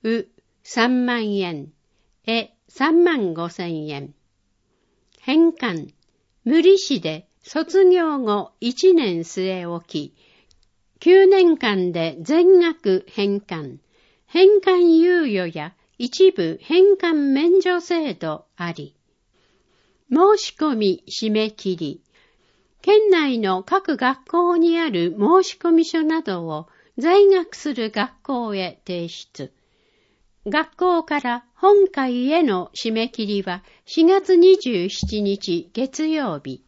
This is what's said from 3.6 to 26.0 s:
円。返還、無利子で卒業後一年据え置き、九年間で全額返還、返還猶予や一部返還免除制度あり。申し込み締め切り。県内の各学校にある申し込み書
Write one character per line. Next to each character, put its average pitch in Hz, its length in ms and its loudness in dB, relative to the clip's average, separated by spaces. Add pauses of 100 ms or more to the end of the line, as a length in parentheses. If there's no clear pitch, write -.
円。 143 260 -12 (1080)
返 320 320 2
還、 226 400 -10 (520)
無 302 180 2
利 381 180 6
子 247 200 -6
で 160 280 -10 (160)
卒 330 400 0
業 330 340 2
後 208 400 -4
一 254 340 0
年 214 280 0
据 185 400 -8
え 175 60 -12
置 170 200 -10
き、 147 280 -12 (840)
九 381 280 6
年 370 300 4
間 196 360 -2
で 165 280 -4
全 339 380 4
額 320 500 0
返 202 320 -4
還、 156 380 -12 (480)
返 381 340 4
還 349 380 4
猶 349 280 2
予 190 200 -4
や 165 300 -12 (220)
一 370 340 2
部 165 280 -4
返 370 360 4
還 311 360 0
免 339 280 2
除 359 200 0
制 330 340 -6
度 156 320 -10 (100)
あ 170 160 -8
り。 143 240 -16 (1120)
申 381 280 4
し - 200 -10
込 302 160 -2
み 202 340 -2
締 - 220 -6
め 214 220 -2
切 190 240 -6
り。 147 260 -10 (800)
県 427 300 2
内 285 280 0
の 190 240 -2
各 349 340 -4
学 262 320 -4
校 349 280 0
に 339 240 0
あ 320 100 -4
る 180 260 -2
申 320 280 2
し - 120 -12
込 339 140 -4
み 330 140 4
書 320 180 -4